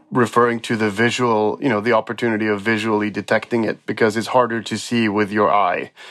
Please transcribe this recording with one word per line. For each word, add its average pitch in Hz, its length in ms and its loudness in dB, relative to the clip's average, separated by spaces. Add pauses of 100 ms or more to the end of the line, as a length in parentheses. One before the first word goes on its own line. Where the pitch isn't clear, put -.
(120)
referring 120 500 2
to 120 140 -4
the 107 140 0
visual, 113 720 0
you 139 80 0
know, 104 120 0
the 117 120 2
opportunity 110 540 0
of 104 140 0
visually 107 480 0
detecting 110 540 -2
it - 220 -4
because 107 320 0
it's 107 100 -4
harder 117 360 0
to 110 140 -6
see 113 300 0
with 101 240 0
your 104 200 2
eye, 98 400 0 (200)